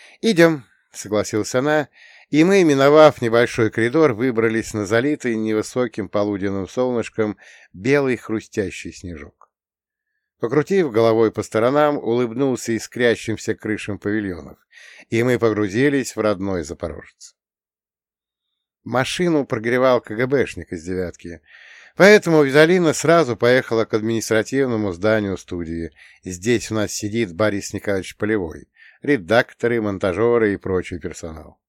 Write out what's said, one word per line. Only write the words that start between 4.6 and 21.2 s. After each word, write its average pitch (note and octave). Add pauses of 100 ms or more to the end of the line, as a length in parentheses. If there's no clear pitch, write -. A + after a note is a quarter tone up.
на G#2+
залитый A#2+
невысоким A2
полуденным G2+
солнышком A2+ (360)
белый C3
хрустящий G2
снежок. - (920)
Покрутив D3
головой A2+
по G#2+
сторонам, C#3+
улыбнулся A#2+
искрящимся A2+
крышам G#2
павильонов, G2 (520)
и A2+
мы B2
погрузились A2+
в A2
родной G2
Запорожец. - (1500)
Машину C3
прогревал B2
К -
Г A2+
Бшник A#2+
из E2
«девятки», F2 (560)